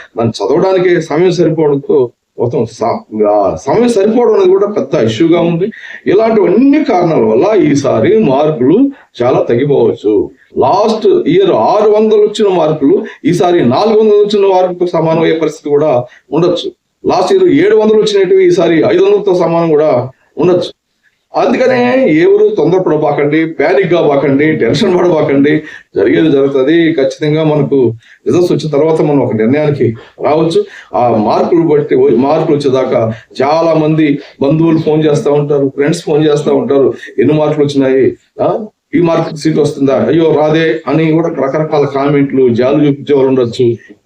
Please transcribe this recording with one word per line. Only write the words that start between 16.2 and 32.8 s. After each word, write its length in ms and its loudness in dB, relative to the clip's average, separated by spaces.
ఉండొచ్చు. 400 -2
లాస్ట్ 260 0
ఇయర్ 340 2
ఏడు 100 2
వందలు 240 2
వచ్చినట్టు 340 0
ఈసారి 420 2
ఐదు 280 2
వందలతో 300 2
సమానం 360 0
కూడా 400 0
ఉండొచ్చు. 340 -2
అందుకనే 800 0
ఎవరు 420 2
తొందరపడబాకండి, 920 0
ప్యానిక్ 460 -2
కాబాకండి, 640 0
టెన్షన్ 420 0
పడబాకండి. 640 0
జరిగేది 340 0
జరుగుతుంది. 640 0
ఖచ్చితంగా 520 -2
మనకు 500 0
రిజల్ట్స్ 260 0
వచ్చిన 180 -4
తర్వాత 320 0
మనం 180 0
ఒక 140 -2
నిర్ణయానికి 600 -2
రావచ్చు. 400 0
ఆ 140 0
మార్కులు 540 0
బట్టి, 340 0
మార్కులు 600 0
వచ్చేదాకా 560 -2